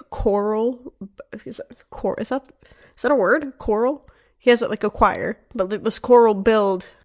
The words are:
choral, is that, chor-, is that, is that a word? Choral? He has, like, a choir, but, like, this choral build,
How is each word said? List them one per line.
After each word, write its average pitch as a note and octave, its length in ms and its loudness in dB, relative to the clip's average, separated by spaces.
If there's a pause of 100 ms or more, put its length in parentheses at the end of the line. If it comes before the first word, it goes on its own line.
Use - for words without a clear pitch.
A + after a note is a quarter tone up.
choral, A3 840 -2 (520)
is B3 120 -16
that, - 320 -20
chor-, - 300 -6
is A3 100 -8
that, C4 140 -6 (520)
is - 60 -20
that C4 100 0
a D4 40 2
word? C4 420 0
Choral? A#3+ 500 -2 (300)
He - 120 2
has, A#3 120 6
like, G#3+ 220 -4
a G#3 60 0
choir, F#2 480 -2 (160)
but, F#3+ 160 -4
like, G#3 140 -6
this A3 160 -4
choral A#3 340 6
build, G3 540 0 (160)